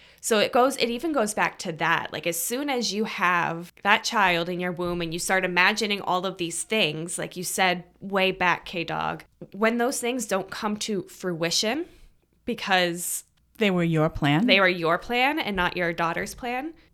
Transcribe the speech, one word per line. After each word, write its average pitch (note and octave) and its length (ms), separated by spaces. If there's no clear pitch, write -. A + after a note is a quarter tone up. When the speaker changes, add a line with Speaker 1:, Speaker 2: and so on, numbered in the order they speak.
Speaker 1:
So A3 180
it G3+ 140
goes, B3+ 240
it - 120
even A#3+ 240
goes A3 220
back F3 260
to F3+ 120
that. D#3+ 400
Like, D3+ 160
as E3+ 120
soon C#4+ 300
as A#3 240
you G#3+ 100
have F3 680
that G#3+ 220
child F3+ 440
in F3+ 120
your F3+ 100
womb F3 300
and E3 120
you E3+ 60
start F#3 260
imagining G3 560
all F3+ 260
of F#3 120
these E3 240
things, E3+ 560
like D#3+ 180
you F#3 60
said F3+ 400
way F#3+ 300
back, F3+ 360
K-Dog, D#3+ 580
when A3 260
those B3 220
things A#3+ 260
don't F#3+ 220
come G#3+ 280
to G#3 320
fruition F#3 800
because F3+ 800
Speaker 2:
They G#3 120
were F3+ 140
your D#3+ 240
plan? D3+ 380
Speaker 1:
they G3 140
were F#3 80
your F3 300
plan B3+ 400
and G#3 180
not F3+ 200
your F3 160
daughter's E3+ 420
plan B3+ 400